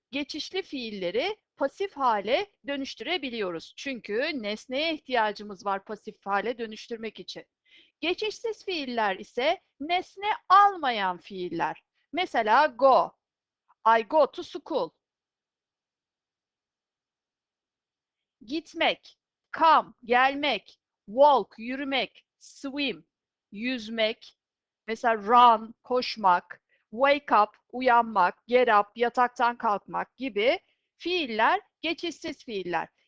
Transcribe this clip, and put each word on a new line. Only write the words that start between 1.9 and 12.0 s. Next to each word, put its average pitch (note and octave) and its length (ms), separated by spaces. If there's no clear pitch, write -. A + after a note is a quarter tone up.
hale B3 540
dönüştürebiliyoruz. B3+ 1080
Çünkü C4 680
nesneye C4 520
ihtiyacımız G#3 720
var G3 180
pasif - 420
hale G3+ 320
dönüştürmek A3 640
için. - 240
Geçişsiz G#4 640
fiiller A#3+ 520
ise B3+ 440
nesne F4+ 460
almayan A#3+ 720
fiiller. E3+ 640